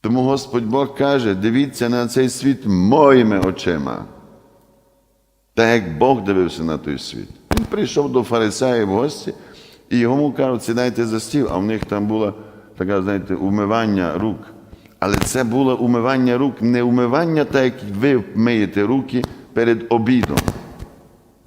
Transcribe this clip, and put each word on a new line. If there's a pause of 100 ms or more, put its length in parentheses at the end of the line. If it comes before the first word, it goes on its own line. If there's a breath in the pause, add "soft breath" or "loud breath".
Тому
Господь
Бог
каже:
«Дивіться
на
цей
світ
моїми
очима». (1500)
Так
як
Бог
дивився
на
той
світ. (300)
Він
прийшов
до
фарисеїв
в
гості, (560 loud breath)
і
йому
кажуть:
«Сідайте
за
стіл».
А
в
них
там
було (420 loud breath)
таке,
знаєте,
умивання
рук. (600 loud breath)
Але
це
було
умивання
рук,
не
умивання
так,
як (240)
ви (100)
миєте
руки (300 loud breath)
перед
обідом. (1080)